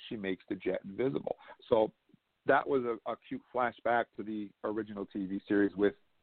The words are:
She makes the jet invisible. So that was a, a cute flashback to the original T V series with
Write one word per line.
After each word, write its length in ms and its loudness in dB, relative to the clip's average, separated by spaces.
She 80 -6
makes 320 -4
the 60 -4
jet 300 -2
invisible. 520 -4
So 220 4
that 200 4
was 180 2
a, 260 -4
a 60 -4
cute 140 -8
flashback 500 2
to 60 -8
the 260 -6
original 480 -4
T 140 -4
V 200 -4
series 300 4
with 180 4